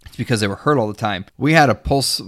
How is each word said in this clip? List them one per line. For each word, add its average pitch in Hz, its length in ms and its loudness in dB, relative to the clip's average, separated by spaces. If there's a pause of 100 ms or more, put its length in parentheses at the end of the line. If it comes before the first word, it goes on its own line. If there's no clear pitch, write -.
it's - 120 -20
because 117 240 -2
they 104 80 0
were 98 80 -4
hurt 147 200 0
all 110 120 0
the 104 60 -8
time. 101 300 -6 (140)
We 147 160 2
had 151 120 6
to 113 80 2
pull - 260 -2
s-, - 280 -4